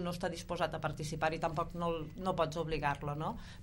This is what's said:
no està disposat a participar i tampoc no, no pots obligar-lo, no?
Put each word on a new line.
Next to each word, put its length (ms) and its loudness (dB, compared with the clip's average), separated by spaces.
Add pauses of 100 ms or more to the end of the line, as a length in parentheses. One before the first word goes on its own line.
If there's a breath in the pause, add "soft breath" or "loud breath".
no 80 0
està 180 0
disposat 460 0
a 80 -4
participar 500 0
i 60 0
tampoc 400 0
no, 140 2 (260)
no 180 2
pots 220 4
obligar-lo, 560 0
no? 220 -2 (260 loud breath)